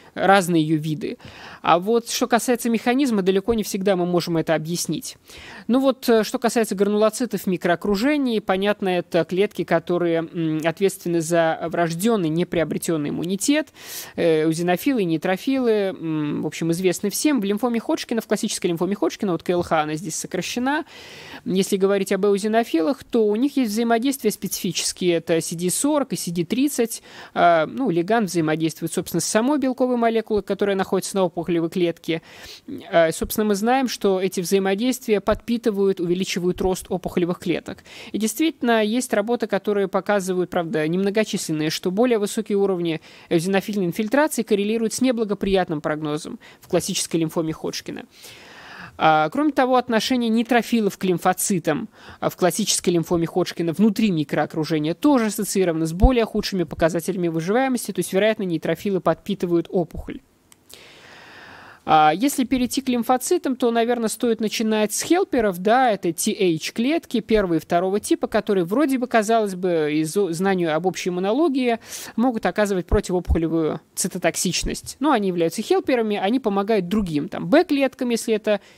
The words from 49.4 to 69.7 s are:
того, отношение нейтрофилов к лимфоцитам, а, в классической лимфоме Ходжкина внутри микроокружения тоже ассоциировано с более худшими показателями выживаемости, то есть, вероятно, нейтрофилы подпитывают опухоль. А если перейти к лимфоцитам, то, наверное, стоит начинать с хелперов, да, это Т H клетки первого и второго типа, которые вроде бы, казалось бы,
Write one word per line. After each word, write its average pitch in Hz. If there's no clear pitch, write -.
того, 254
отношение 240
нейтрофилов 226
к -
лимфоцитам, 180
а, 160
в -
классической -
лимфоме 170
Ходжкина 170
внутри 214
микроокружения 156
тоже 254
ассоциировано 185
с 160
более 233
худшими 196
показателями 175
выживаемости, 208
то 185
есть, -
вероятно, 208
нейтрофилы 170
подпитывают 170
опухоль. -
А 156
если 262
перейти 254
к -
лимфоцитам, 254
то, 240
наверное, 233
стоит 226
начинать 214
с -
хелперов, 247
да, 226
это 185
Т -
H 175
клетки 254
первого 196
и 160
второго 190
типа, -
которые 202
вроде 269
бы, 240
казалось 220
бы, 175